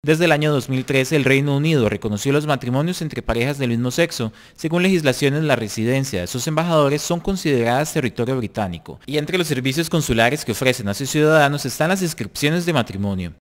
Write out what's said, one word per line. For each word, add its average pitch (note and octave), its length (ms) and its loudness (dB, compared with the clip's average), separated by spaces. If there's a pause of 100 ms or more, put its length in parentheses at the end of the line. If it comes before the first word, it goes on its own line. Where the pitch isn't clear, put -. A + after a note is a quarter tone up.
Desde D#3+ 200 4
el D#3+ 80 4
año D3+ 180 2
dos C3+ 160 0
mil C3 160 -2
trece, C3+ 320 0
el C#3+ 80 4
Reino C#3 320 2
Unido C#3+ 320 2
reconoció G#2 460 -2
los D3+ 120 0
matrimonios C#3+ 560 -2
entre D3 200 -6
parejas A#2+ 360 -2
del C3 120 -2
mismo A#2+ 220 0
sexo. E3 420 -2 (240)
Según E3+ 260 0
legislaciones, D3+ 640 2
la C#3+ 100 4
residencia A2+ 640 -2
de F2+ 80 -4
sus B2 200 -6
embajadores D#3 540 2
son F3 200 -4
consideradas C#3+ 720 0
territorio B2+ 420 -2
británico, G2 720 -6
y C#3+ 140 -4
entre D#3 180 -4
los E3+ 100 0
servicios C3+ 420 -2
consulares C3 540 2
que - 80 -4
ofrecen A#2 380 0
a G2+ 40 -2
sus C3+ 160 -6
ciudadanos D3+ 560 4
están D3+ 220 -2
las F#3+ 140 0
inscripciones D#3+ 640 -2
de E3+ 80 0
matrimonio. F#2+ 600 -2 (160)